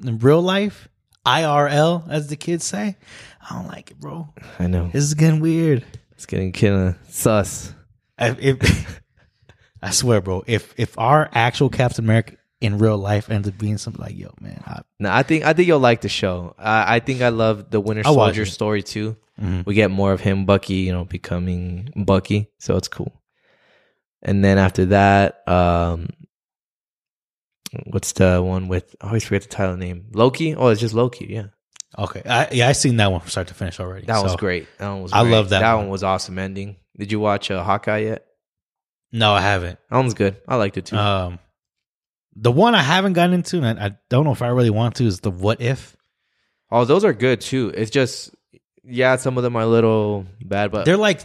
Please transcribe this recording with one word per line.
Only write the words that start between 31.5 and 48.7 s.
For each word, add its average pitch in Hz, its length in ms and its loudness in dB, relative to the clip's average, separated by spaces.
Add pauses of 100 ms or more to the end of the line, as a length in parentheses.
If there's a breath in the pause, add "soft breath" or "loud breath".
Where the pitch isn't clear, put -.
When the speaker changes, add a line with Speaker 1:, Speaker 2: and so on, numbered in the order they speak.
Speaker 1:
Okay. 101 300 -8
I, 123 240 0
yeah, 120 160 2
I 143 60 6
seen 123 240 2
that 101 140 4
one 87 100 -2
from - 80 -16
start 92 180 -6
to - 60 -18
finish 90 260 -10
already, 92 260 -12
Speaker 2:
That 113 160 0
was 95 120 0
Speaker 1:
so 85 40 -2
Speaker 2:
great. 90 300 -4 (100)
That 101 120 -10
one 98 140 -8
was 90 100 -6
Speaker 1:
I 104 100 6
Speaker 2:
great. 117 80 4
Speaker 1:
love 107 180 4
that 98 120 2
Speaker 2:
That 113 120 4
Speaker 1:
one. 104 120 0
Speaker 2:
one 98 60 -8
was 98 120 -6
awesome 95 340 -4
ending. 98 400 -10 (200)
Did 101 140 -10
you 107 80 -2
watch, 104 320 -2
uh, 92 120 -4
Hawkeye 104 360 -2
yet? 110 260 -6 (840)
Speaker 1:
No, 110 200 2
I 101 100 4
haven't. 90 380 -2 (100)
Speaker 2:
That 123 80 0
one's 127 160 2
good. 98 240 0 (100)
I 127 80 -2
liked 101 220 -2
it 92 100 -8
too. 113 100 -4
Speaker 1:
Um, 95 420 -2 (960)
the 110 160 2
one 220 240 4
I 170 80 4
haven't 185 300 2
gotten 175 200 4
into, 180 300 -2
and 113 160 0
I, 104 80 -4
I 101 80 -6 (140)
don't 131 140 2
know 147 80 2
if - 100 -4
I 120 80 -2
really 123 200 4
want 110 260 0
to, 123 100 0
is 92 160 -2
the 104 100 -2
What 98 300 -2
If. 123 340 -6 (760)
Speaker 2:
Oh, 120 140 2
those 170 180 4
are 185 100 4
good 120 280 0
too. 123 340 -4
It's 104 140 -4
just, - 460 -2 (480)